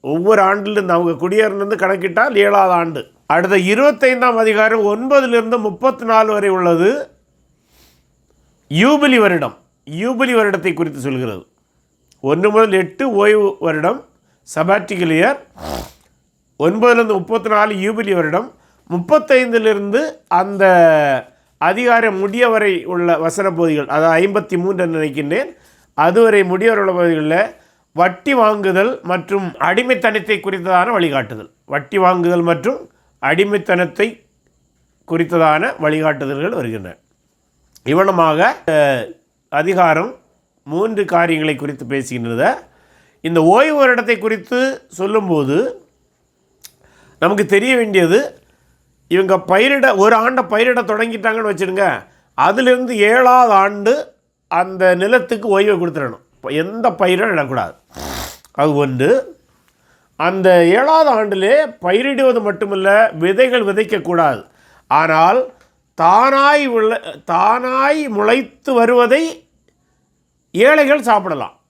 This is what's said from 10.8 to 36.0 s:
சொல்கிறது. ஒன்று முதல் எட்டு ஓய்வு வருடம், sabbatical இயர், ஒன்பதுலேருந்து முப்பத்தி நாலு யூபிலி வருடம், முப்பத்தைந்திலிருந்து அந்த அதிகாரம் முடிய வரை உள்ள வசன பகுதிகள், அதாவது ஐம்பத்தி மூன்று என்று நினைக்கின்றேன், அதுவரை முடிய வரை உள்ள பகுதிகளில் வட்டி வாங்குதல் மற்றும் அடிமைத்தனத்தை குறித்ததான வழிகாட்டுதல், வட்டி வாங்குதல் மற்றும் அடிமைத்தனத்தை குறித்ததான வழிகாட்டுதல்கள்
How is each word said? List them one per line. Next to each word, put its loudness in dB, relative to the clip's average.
சொல்கிறது. -6
ஒன்று 0
முதல் 2
எட்டு -2
ஓய்வு 2
வருடம், -2
sabbatical -2
இயர், 0
ஒன்பதுலேருந்து 2
முப்பத்தி -6
நாலு 0
யூபிலி -4
வருடம், -2
முப்பத்தைந்திலிருந்து 0
அந்த 0
அதிகாரம் 2
முடிய -2
வரை 0
உள்ள -2
வசன -4
பகுதிகள், -2
அதாவது 2
ஐம்பத்தி -2
மூன்று -4
என்று -4
நினைக்கின்றேன், -4
அதுவரை 4
முடிய 0
வரை 0
உள்ள 0
பகுதிகளில் 0
வட்டி 0
வாங்குதல் 2
மற்றும் -4
அடிமைத்தனத்தை -2
குறித்ததான 0
வழிகாட்டுதல், -2
வட்டி -6
வாங்குதல் 2
மற்றும் -2
அடிமைத்தனத்தை -2
குறித்ததான 0
வழிகாட்டுதல்கள் -4